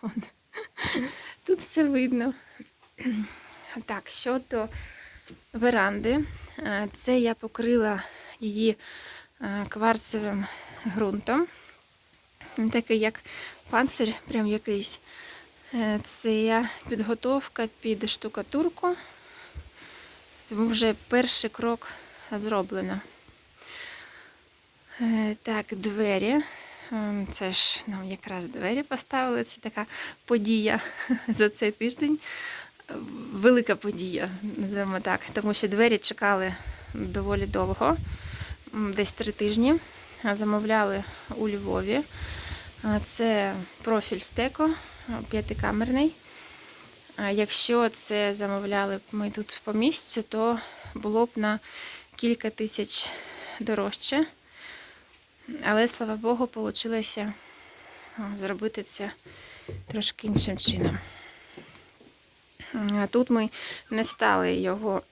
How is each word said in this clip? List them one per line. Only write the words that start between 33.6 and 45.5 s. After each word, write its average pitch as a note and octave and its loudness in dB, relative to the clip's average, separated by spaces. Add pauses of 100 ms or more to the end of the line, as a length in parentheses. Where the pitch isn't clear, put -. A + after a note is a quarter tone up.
подія, F#3 -4 (280)
назвемо G3 -2
так. F#3 0 (120)
Тому G#3+ 0
що G#3+ 0
двері G#3+ 6
чекали F#3+ 0 (400)
доволі F3+ -2
довго, G3 2 (760)
м, G#3 -2
десь G3+ 0
три G#3+ -4
тижні. A3 4 (480)
А G3+ 2
замовляли G#3 2 (340)
у A3 0
Львові. G3+ 0 (840)
А, G#3+ 2
це G#3 2 (280)
профіль G#3+ 0
Стеко, - 0 (400)
а, - -4 (180)
п'ятикамерний. A3 2 (1040)